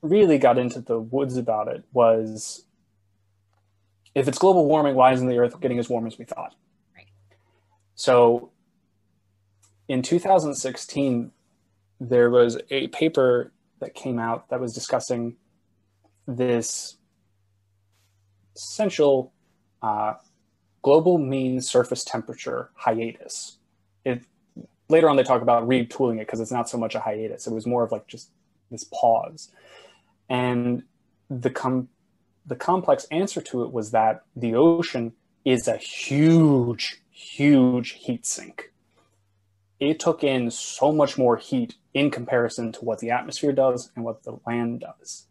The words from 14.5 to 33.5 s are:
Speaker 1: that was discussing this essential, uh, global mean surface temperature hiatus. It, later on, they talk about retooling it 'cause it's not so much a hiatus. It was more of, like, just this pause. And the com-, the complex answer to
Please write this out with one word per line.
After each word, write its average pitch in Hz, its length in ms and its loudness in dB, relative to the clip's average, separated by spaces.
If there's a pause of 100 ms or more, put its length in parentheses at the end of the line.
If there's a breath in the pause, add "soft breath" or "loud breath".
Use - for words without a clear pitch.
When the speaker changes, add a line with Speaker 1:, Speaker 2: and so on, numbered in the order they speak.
Speaker 1:
that 127 120 -4
was 120 120 -6
discussing 120 600 -6 (920)
this 120 680 -4 (1600)
essential, 143 800 0 (480)
uh, 107 320 -4 (680)
global 160 360 4
mean 131 440 -2
surface 123 420 0
temperature 123 720 -10
hiatus. - 800 -8 (480)
It, 123 160 -4 (680)
later 160 200 6
on, 143 60 4
they 131 80 4
talk 123 180 2
about 117 260 2
retooling 120 520 0
it 107 80 -12
'cause 113 120 -8
it's 110 120 -6
not 120 160 -4
so 123 100 -8
much 113 180 -4
a 113 40 -4
hiatus. 107 480 -8
It 117 60 -6
was 110 120 -8
more 123 180 0
of, 113 80 -4
like, 107 160 -8
just - 240 -20 (380)
this 117 220 -16
pause. 120 600 -2 (760 soft breath)
And 123 560 -2 (460)
the 127 200 -4
com-, 127 400 -4 (560)
the 135 100 -8
complex 175 560 0
answer 180 300 -4
to 120 220 -6